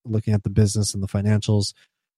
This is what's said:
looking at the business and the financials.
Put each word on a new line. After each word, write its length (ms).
looking 260
at 100
the 60
business 460
and 80
the 40
financials. 680